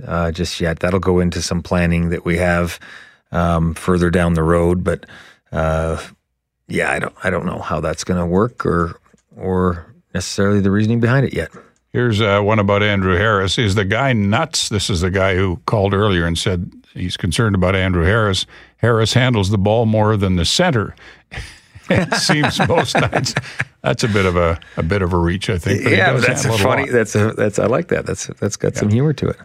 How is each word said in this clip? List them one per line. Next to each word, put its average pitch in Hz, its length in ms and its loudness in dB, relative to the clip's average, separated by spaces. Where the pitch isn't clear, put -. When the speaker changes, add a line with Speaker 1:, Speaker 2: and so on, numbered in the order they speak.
Speaker 1:
uh, 82 240 -2
just 82 300 -6
yet. 82 200 -4
That'll 90 200 0
go 90 180 2
into 87 240 0
some 85 200 -4
planning 85 480 0
that 85 140 -6
we 85 120 0
have, 87 420 0
um, 85 420 0
further 87 360 0
down 85 240 2
the 80 100 2
road, 85 400 2
but, 85 200 -4
uh, 80 500 -2
yeah, 78 240 -4
I - 80 -10
don't, - 140 -10
I 95 60 -2
don't 85 160 -4
know 82 120 -8
how 80 220 -8
that's 78 240 -6
gonna 90 220 -4
work 98 380 -2
or, 85 360 -2
or 92 480 -2
necessarily 101 460 0
the 95 100 2
reasoning 110 300 2
behind 120 260 2
it - 80 -4
yet. 85 140 -4
Speaker 2:
Here's, 117 280 0
uh, 101 200 4
one 107 200 2
about 101 240 2
Andrew 95 320 2
Harris. 98 420 2
"Is 104 160 2
the 104 100 0
guy 120 280 0
nuts?" 110 560 0
This 101 220 -2
is 87 100 0
the 90 100 0
guy 95 240 2
who 92 220 0
called 101 260 2
earlier 98 320 2
and 85 140 -2
said 90 320 -4
he's 90 220 -6
concerned 101 400 0
about 92 180 2
Andrew 92 300 0
Harris. 101 420 0
"Harris 113 380 2
handles 120 360 2
the 107 80 2
ball 107 280 2
more 110 300 2
than 95 200 2
the 85 80 0
center." 135 500 0
<laughs> - 40 -12
It 175 220 0
seems 160 420 0
most - 260 0
<laughs> 175 60 2
nights. - 340 -2
That's - 220 -2
a 120 40 2
bit 101 160 2
of 90 120 2
a, 85 240 0
a 87 80 -2
bit 98 180 0
of 87 100 -2
a 90 40 2
reach, 87 340 0
I 90 80 -2
think. 95 240 -2
But - 80 2
he - 80 4
Speaker 1:
Yeah, - 140 4
Speaker 2:
does 127 80 2
Speaker 1:
but 123 80 2
that's - 160 -2
a 139 40 0
Speaker 2:
handle 110 120 2
it - 0 -
a 127 160 2
Speaker 1:
funny. 139 80 0
Speaker 2:
lot. 127 80 -6
Speaker 1:
That's 113 240 2
a, 107 160 2
that's, 107 260 -2
I 98 80 2
like 143 220 0
that. - 180 -2
That's, - 220 -6
that's - 260 -4
got - 200 -2
Speaker 2:
Yeah. - 40 -8
Speaker 1:
some 104 120 2
humor 135 240 2
to - 160 -4
it. - 140 -6